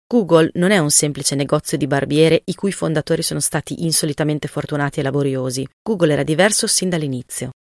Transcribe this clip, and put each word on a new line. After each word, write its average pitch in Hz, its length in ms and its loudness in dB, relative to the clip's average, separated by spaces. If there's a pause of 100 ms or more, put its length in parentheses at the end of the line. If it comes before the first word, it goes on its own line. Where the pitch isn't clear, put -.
Google 165 500 4
non 175 180 2
è 202 60 4
un 147 120 2
semplice 143 460 0
negozio 143 420 0
di 143 80 -2
barbiere 143 600 2
i 185 100 -4
cui 196 160 -4
fondatori 160 500 -2
sono 151 160 -4
stati 151 460 -4
insolitamente 151 640 -2
fortunati 143 500 -4
e 143 60 0
laboriosi. 135 600 -2 (160)
Google 175 340 2
era 143 100 0
diverso 180 420 2
sin 185 220 0
dall'inizio. 135 640 -4 (160)